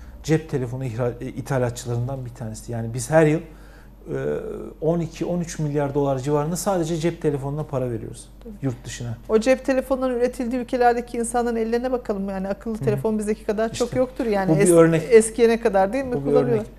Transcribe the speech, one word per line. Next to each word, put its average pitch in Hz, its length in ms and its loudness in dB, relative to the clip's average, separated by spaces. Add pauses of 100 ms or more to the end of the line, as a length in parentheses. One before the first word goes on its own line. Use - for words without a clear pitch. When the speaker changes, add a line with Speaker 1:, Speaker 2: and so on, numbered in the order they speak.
(240)
Speaker 1:
cep 156 260 0
telefonu 127 360 -4
ihra-, 120 360 -2
e, 131 60 -8
ithalatçılarından 123 1000 -4
bir 117 40 -10
tanesi. 110 420 -12
Yani 113 220 -6
biz 127 180 -6
her 160 140 6
yıl, 151 140 2
e, - 760 -16 (680)
on 170 180 0
iki, 160 260 -6
on 175 140 -2
üç 170 200 -8
milyar 143 340 -2
dolar 139 260 0
civarında 147 360 0
sadece 170 420 -2
cep 165 240 -2
telefonuna 143 420 -2
para 127 280 -2
veriyoruz 117 380 -10 (140)
Speaker 2:
Tabii. 226 180 -16
Speaker 1:
yurt 131 240 -4
dışına. 117 320 -8 (120)
Speaker 2:
O 220 100 4
cep 262 260 2
telefonlarının 262 520 0
üretildiği 247 440 -2
ülkelerdeki 240 560 2
insanların 233 380 0
ellerine 233 360 -2
bakalım. 208 380 -4
Yani 190 180 -6
akıllı 214 280 -6
Speaker 1:
Hı 220 60 -8
hı. 135 40 -2
Speaker 2:
telefon 214 340 0
bizdeki 214 260 -4
kadar 226 280 -2
çok 240 140 -2
Speaker 1:
İşte 254 120 -2
Speaker 2:
yoktur. 254 260 -2
Yani 196 300 0
Speaker 1:
bu 151 40 2
bir - 80 6
Speaker 2:
es-, 170 60 8
Speaker 1:
örnek. 165 360 8
Speaker 2:
eskiye 226 400 8
ne 226 120 2
kadar 196 320 4
değil 269 120 0
mi 247 80 -4
Speaker 1:
Bu - 60 0
bir - 40 -6
Speaker 2:
kullanıyorlar? 143 320 4
Speaker 1:
örnek. 214 120 0 (120)